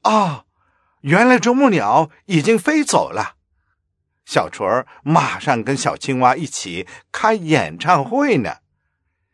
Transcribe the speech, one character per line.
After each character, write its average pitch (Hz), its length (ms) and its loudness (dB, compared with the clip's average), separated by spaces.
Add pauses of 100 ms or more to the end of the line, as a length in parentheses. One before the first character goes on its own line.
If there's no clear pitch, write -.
啊， 202 420 0 (560)
原 180 260 2
来 254 100 6
啄 233 160 2
木 269 160 4
鸟 143 400 2 (180)
已 170 140 2
经 220 160 2
飞 302 240 0
走 98 280 0
了。 98 260 -6 (880)
小 - 240 -2
锤 - 160 -8
儿 120 220 0 (160)
马 143 340 0
上 123 240 -2
跟 131 140 -2
小 117 220 -4
青 131 240 -4
蛙 127 160 4
一 160 80 -8
起 - 420 -10 (240)
开 220 220 0
演 151 440 -2
唱 147 280 0
会 262 320 0
呢。 101 220 -6 (760)